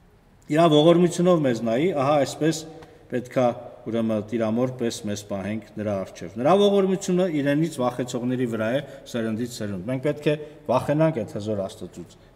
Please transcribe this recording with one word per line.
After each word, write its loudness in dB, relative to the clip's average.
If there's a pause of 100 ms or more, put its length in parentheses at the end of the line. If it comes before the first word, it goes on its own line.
(540)
իրա 6
ողորմությունով 6
մեզ 0
նայի, 2
ահա 2
այսպես -2 (500)
պետք -4
է, 4 (360)
ուրեմն, -2
Տիրամոր -2 (100)
պես -2
մեզ -6
պահենք -6 (120)
նրա -4
առջև։ -12
Նրա 4
ողորմությունը 2 (120)
իրենից 0
վախեցողների -2
վրա -2
է 0 (340)
սերնդից -4
սերունդ։ -8
Մենք -4
պետք -2
է 2 (340)
վախենանք 2
այդ -8
հզոր -4
Աստծուց, -14 (220)